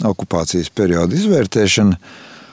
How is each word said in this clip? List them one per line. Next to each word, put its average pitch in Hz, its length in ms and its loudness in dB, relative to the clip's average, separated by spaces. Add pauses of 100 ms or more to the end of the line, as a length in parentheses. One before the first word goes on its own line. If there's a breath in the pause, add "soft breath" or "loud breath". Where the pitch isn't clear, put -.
okupācijas 87 640 -4
perioda 87 400 0
izvērtēšana 110 840 2 (560 loud breath)